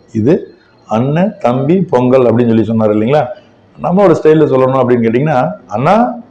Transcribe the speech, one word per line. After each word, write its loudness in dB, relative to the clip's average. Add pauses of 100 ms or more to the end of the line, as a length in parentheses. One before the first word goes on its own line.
(120)
இது -2 (320)
அண்ணன் -2
தம்பி 0
பொங்கல் 2
அப்படின்னு 2
சொல்லி -4
சொன்னாரு 0
இல்லைங்களா? 0 (520)
நம்ம -2
ஒரு 4
ஸ்டைல்ல 2
சொல்லணும் 0
அப்படின்னு 0
கேட்டீங்கன்னா, -2 (180)
"அண்ணா, 0 (160)